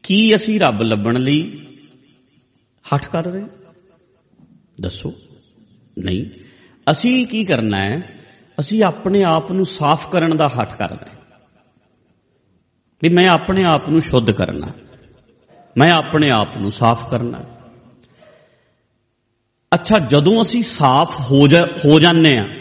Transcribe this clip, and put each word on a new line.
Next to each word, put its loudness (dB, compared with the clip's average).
ਕੀ 2
ਅਸੀਂ -2
ਰੱਬ 0
ਲੱਭਣ -2
ਲਈ -4
ਹੱਠ -4
ਕਰ -6
ਰਹੇ? -10
ਦੱਸੋ। -10
ਨਹੀਂ, -4
ਅਸੀਂ 0
ਕੀ -6
ਕਰਨਾ -2
ਹੈ? -6
ਅਸੀਂ -2
ਆਪਣੇ 0
ਆਪ 0
ਨੂੰ -2
ਸਾਫ਼ -2
ਕਰਨ 0
ਦਾ 2
ਹੱਠ -6
ਕਰਨਾ -12
ਹੈ -20
ਵੀ 2
ਮੈਂ 4
ਆਪਣੇ 0
ਆਪ 0
ਨੂੰ 2
ਸ਼ੁੱਧ 0
ਕਰਨਾ, -4
ਮੈਂ 6
ਆਪਣੇ 0
ਆਪ -2
ਨੂੰ -4
ਸਾਫ਼ 0
ਕਰਨਾ। -8
ਅੱਛਾ, 0
ਜਦੋਂ 4
ਅਸੀਂ -2
ਸਾਫ਼ 0
ਹੋ 6
ਜਾ-, 4
ਹੋ 6
ਜਾਂਦੇ 4
ਹਾਂ -6